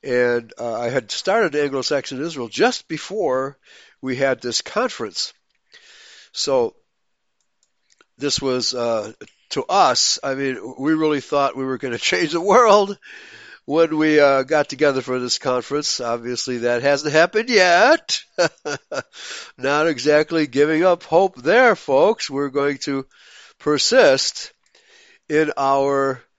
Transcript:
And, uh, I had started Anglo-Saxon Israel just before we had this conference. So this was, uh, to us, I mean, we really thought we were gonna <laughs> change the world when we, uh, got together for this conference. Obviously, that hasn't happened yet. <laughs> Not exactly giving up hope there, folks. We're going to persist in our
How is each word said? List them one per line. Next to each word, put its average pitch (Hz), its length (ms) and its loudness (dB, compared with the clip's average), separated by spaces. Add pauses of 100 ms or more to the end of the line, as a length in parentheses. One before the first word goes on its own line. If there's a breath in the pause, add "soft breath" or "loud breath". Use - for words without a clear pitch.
And, 123 560 -2
uh, 117 200 -6
I 120 100 -4
had 127 220 -4
started 190 440 0
Anglo-Saxon 139 680 -4
Israel 143 240 -8
just 208 400 -2
before 143 720 -6 (440 soft breath)
we 131 160 -6
had 135 220 0
this 120 220 -6
conference. - 720 -6 (1000 loud breath)
So 127 440 -2 (1400)
this 135 200 -4
was, 127 360 -4
uh, 113 380 -4 (380)
to - 140 -6
us, 160 560 2
I 135 140 -4
mean, 131 420 -6
we 143 160 0
really 156 280 0
thought 139 340 -2
we 131 100 -6
were 131 140 -4
gonna 123 180 -6
<laughs> - 140 -2
change 175 220 -2
the 170 80 -2
world 208 580 4 (680 loud breath)
when 156 320 0
we, 156 220 4
uh, 135 240 4
got 147 240 0
together 135 340 0
for 127 180 -4
this 123 180 -4
conference. 135 640 -4
Obviously, 120 580 -6
that 120 220 -2
hasn't 143 320 0
happened 185 360 2
yet. 202 720 4 (160)
<laughs> - 1200 -8
Not 147 300 0
exactly 151 600 0
giving 147 360 2
up 175 200 2
hope 185 340 2
there, 208 400 4
folks. 160 520 2
We're 143 200 -4
going 139 300 -2
to 135 280 -6 (520 loud breath)
persist 151 920 2 (800 soft breath)
in 151 260 0
our 139 680 0 (180)